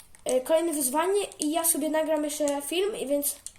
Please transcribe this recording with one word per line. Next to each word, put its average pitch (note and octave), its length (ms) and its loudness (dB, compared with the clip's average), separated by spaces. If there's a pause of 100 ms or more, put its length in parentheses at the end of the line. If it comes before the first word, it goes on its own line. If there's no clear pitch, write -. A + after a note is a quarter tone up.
(240)
e, B3+ 160 2
kolejne E4 320 2
wyzwanie D#4 480 0 (180)
i D4+ 120 -2
ja E4 140 0
sobie D#4 240 2
nagram D#4 360 2
jeszcze C#4+ 380 -2
film, F#4+ 340 -2
i B3 100 -6
więc C#4+ 300 0 (220)